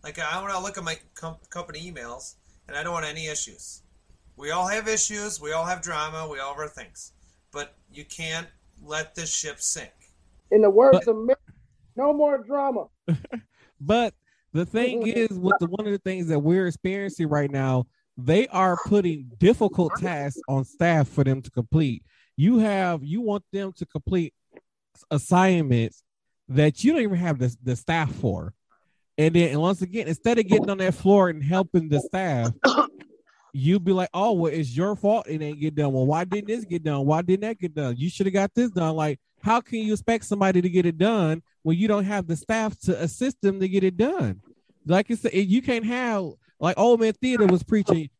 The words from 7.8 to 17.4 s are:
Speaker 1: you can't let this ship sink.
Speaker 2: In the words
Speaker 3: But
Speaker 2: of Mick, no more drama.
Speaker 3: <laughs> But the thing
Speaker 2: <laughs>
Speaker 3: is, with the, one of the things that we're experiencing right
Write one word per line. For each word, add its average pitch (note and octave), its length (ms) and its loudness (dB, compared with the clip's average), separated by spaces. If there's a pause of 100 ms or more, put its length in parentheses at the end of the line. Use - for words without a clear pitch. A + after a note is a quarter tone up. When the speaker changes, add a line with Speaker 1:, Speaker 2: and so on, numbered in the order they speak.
Speaker 1:
you C#3+ 140 -20
can't E3 440 -10 (360)
let D3+ 320 -8
this E3 180 -8
ship - 280 -6
sink. - 320 -8 (580)
Speaker 2:
In G#3+ 100 6
the G#3 80 6
words C4 360 8
Speaker 3:
But - 20 0
Speaker 2:
of A3+ 80 2
Mick, A#3 200 0 (600)
no C#4 160 0
more D4 280 2
drama. C4 480 -4 (200)
Speaker 3:
<laughs> - 720 -8
But G#3+ 340 0 (380)
the E3+ 140 -2
thing A#3 420 -2
Speaker 2:
<laughs> - 0 -
Speaker 3:
is, A3+ 220 0 (100)
with F#3+ 200 0
the, F3+ 80 -2
one G3 180 -6
of G#3 80 -2
the G3 60 -4
things F#3 280 -6
that D#3 120 0
we're F3+ 280 2
experiencing F#3 640 -4
right D3 200 0